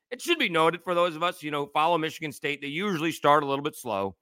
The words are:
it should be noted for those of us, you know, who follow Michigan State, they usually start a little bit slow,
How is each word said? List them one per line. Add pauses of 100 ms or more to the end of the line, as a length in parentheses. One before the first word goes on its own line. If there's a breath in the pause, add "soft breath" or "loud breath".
(120)
it
should
be
noted
for
those
of
us,
you
know,
who
follow
Michigan
State,
they
usually
start
a
little
bit
slow,